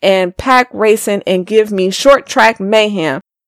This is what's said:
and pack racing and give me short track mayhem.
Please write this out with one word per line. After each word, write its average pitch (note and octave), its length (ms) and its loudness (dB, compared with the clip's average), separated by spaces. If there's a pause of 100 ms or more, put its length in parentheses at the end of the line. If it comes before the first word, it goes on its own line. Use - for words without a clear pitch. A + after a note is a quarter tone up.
and F#3+ 340 0
pack B3+ 340 0
racing G#3 540 -2
and F#3 220 -2
give G#3+ 240 0
me F#3+ 180 -2
short C4+ 380 2
track A3+ 320 0
mayhem. G3 640 -2 (260)